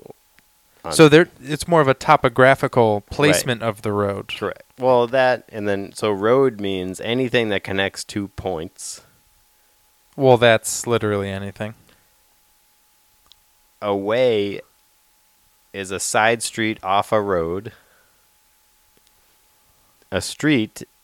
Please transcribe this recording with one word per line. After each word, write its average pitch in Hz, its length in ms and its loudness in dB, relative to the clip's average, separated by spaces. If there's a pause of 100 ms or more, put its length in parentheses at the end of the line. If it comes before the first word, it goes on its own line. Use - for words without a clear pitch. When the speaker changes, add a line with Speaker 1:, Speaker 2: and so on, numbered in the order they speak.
(840)
Speaker 1:
on 82 80 -8
Speaker 2:
So 156 160 8
there, 160 220 6 (120)
it's 143 240 -8
more 170 140 2
of 139 80 2
a 131 60 2
topographical 127 1120 2
placement 127 540 -2
Speaker 1:
Right. 113 60 -2
Speaker 2:
of 101 120 -8
the 107 120 -4
road. 101 440 -4
Speaker 1:
Correct. - 260 -8 (160)
Well, 127 280 4
that, 127 420 0
and 107 180 -8
then, 98 280 -4
so 107 180 -2
road 113 480 2
means 95 400 -6
anything 120 480 -2
that 98 160 -4
connects 98 400 -4
two 101 240 -8
points. - 720 -10 (1160)
Speaker 2:
Well, 131 200 6
that's 113 500 2
literally 104 440 -2
anything. 98 460 -10 (2000)
Speaker 1:
A 101 160 -2
way 104 640 -2 (1120)
is 95 180 -10
a 95 100 -6
side 117 420 0
street 110 420 -6
off 95 280 0
a 110 80 2
road. 95 520 -4 (2500)
A 92 80 -2
street 131 640 -2 (220)